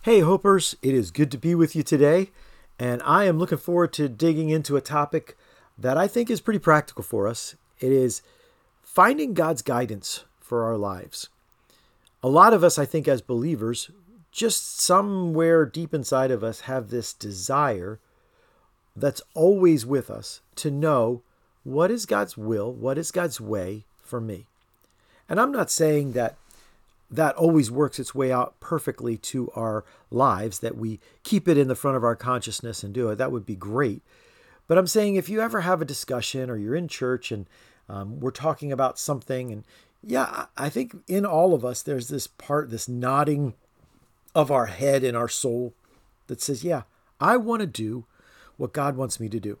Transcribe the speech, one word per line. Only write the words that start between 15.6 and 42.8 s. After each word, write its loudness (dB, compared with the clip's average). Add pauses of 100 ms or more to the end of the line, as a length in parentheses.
deep -8
inside 0
of -2
us -6
have -6
this -6
desire -4 (960)
that's -2 (140)
always 6
with -2
us -14 (140)
to -6
know 2 (420)
what 0
is -4
God's -2
will, -4
what -4
is -6
God's -4
way -6 (160)
for -10
me. -10 (840)
And 0
I'm 2
not -2
saying 0
that -2 (760)
that 0
always 4
works -2
its -10
way 0
out -2
perfectly -4
to -6
our -4 (260)
lives, 0
that -6
we -6 (260)
keep 0
it 6
in 4
the 0
front -2
of -2
our 2
consciousness -6
and -10
do -2
it. -2
That -2
would -6
be -8
great. -2 (640)
But 4
I'm 4
saying 2
if 0
you -4
ever -2
have 0
a -2
discussion -6
or -6
you're -4
in -4
church -4
and, -8 (420)
um, -10
we're -4
talking -4
about -2
something, -6
and -12 (360)
yeah, -4 (100)
I, -6
I -2
think -6 (100)
in -2
all 4
of 0
us -6
there's -6
this -8
part, -4
this -8